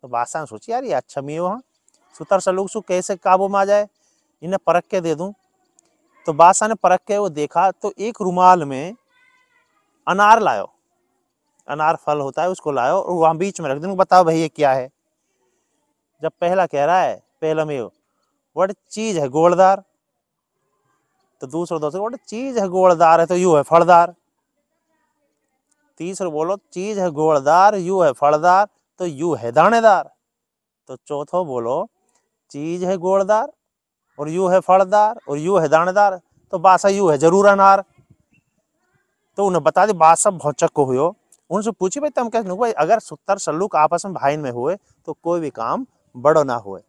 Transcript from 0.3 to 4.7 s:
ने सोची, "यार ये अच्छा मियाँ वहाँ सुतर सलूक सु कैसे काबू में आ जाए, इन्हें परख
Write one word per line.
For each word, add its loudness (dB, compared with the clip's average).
ने -10
सोची, -14
"यार -6
ये -6
अच्छा -6
मियाँ -8
वहाँ -6
सुतर 0
सलूक -4
सु -8
कैसे -4
काबू 0
में -2
आ 2
जाए, 0
इन्हें -6
परख 0